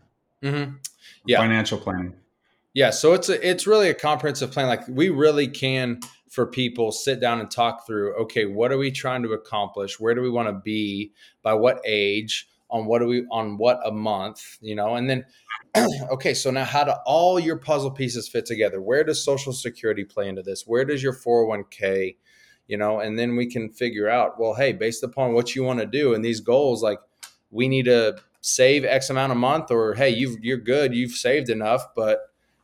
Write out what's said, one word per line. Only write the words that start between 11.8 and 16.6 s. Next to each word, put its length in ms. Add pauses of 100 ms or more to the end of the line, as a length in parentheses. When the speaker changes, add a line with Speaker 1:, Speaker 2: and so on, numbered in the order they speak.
Speaker 1:
age? 640 (200)
On 180
what 120
do 80
we, 240
on 280
what 260
a 80
month, 680
you 140
know? 220
And 120
then, 160 (500)
<clears throat> 360
okay, 240
so 160
now 140